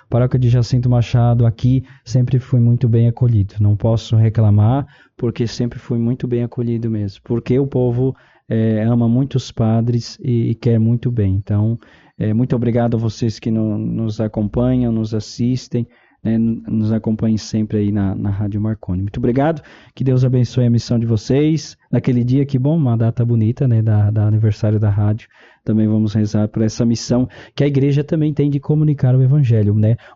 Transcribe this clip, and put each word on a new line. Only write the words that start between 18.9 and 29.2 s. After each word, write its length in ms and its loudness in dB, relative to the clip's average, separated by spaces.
Muito 160 -6
obrigado, 440 0
que 80 -8
Deus 220 2
abençoe 400 2
a 60 2
missão 280 0
de 80 -2
vocês. 680 0
Naquele 320 0
dia, 200 2
que 140 -2
bom, 180 0
uma 200 2
data 280 0
bonita, 440 0
né, 120 2
da, 300 2
da 160 0
aniversário 540 0
da 100 2
rádio. 380 -2
Também 220 0
vamos 280 0
rezar 340 0
por 140 -2
essa 220 -2
missão 440 0
que 80 -2
a 40 4
igreja 360 2
também 320 -2
tem 160 0
de 80 -2
comunicar 560 0
o 80 4